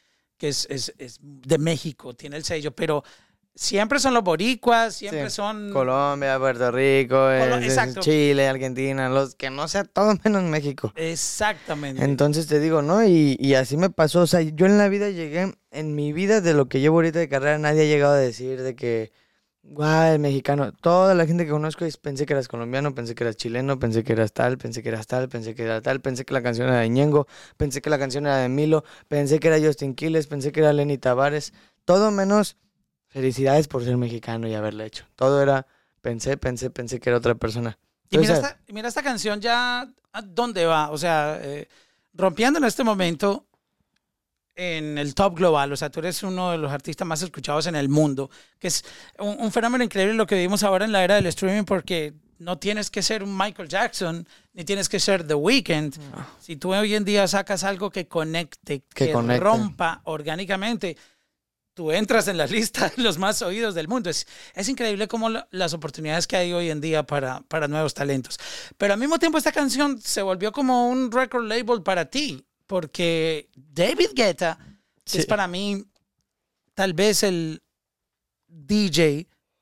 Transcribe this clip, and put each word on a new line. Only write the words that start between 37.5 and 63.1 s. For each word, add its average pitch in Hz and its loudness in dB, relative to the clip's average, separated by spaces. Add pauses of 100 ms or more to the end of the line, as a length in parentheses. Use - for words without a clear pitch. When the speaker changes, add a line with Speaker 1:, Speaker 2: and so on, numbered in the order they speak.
Speaker 1:
Y 147 2
mira 165 6
Speaker 2:
Entonces, 156 0
Speaker 1:
esta, - -20
mira 220 -8
esta 285 -4
canción 214 -2
ya, 240 0 (320)
¿a 214 -10
dónde 196 -2
va? 156 2
O 151 -6
sea, 156 0
eh, 143 -12 (460)
rompiendo 214 2
en 294 2
este 247 0
momento 196 0 (1080)
en 156 -6
el 147 -4
top 196 2
global. 151 4
O 139 -4
sea, 147 -6
tú 165 -10
eres 175 -6
uno 185 -4
de 165 -2
los 147 -4
artistas 147 -8
más 160 -4
escuchados 147 -4
en 170 -4
el 143 0
mundo, 139 2 (280)
que 185 -6
es - -4 (340)
un, 208 -6
un 220 -2
fenómeno 240 0
increíble 196 0
lo 220 2
que - -2
vivimos 185 0
ahora 196 2
en 220 -2
la 196 4
era 185 4
del 196 2
streaming, 190 0
porque 165 -4 (240)
no 175 -8
tienes 208 -4
que 202 -6
ser 214 -2
un 196 -6
Michael 190 -4
Jackson, 170 -4 (260)
ni 175 -14
tienes 196 -2
que 190 -2
ser 190 0
The 151 0
Weeknd. 156 0
Speaker 2:
No. 139 -14 (120)
Speaker 1:
Si - -16
tú 185 -2
hoy 208 2
en 214 0
día 202 4
sacas 196 -2
algo 196 -4
que 180 -8
conecte, 160 -6 (120)
Speaker 2:
Que 135 2
Speaker 1:
que 151 0
Speaker 2:
conecte. 120 2
Speaker 1:
rompa 196 0
orgánicamente, 175 -6 (720)
tú 160 -6
entras 208 2
en 190 -2
la 151 2
<laughs> 202 -2
lista 226 -2
de 254 -2
los 202 2